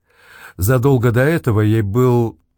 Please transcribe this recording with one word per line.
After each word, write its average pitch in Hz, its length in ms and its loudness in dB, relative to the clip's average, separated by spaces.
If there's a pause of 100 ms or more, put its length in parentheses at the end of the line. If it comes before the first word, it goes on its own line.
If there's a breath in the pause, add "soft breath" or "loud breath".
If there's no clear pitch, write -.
(560 loud breath)
Задолго 123 560 0
до 120 100 0
этого 139 380 0
ей 110 220 0
был 120 560 0 (200)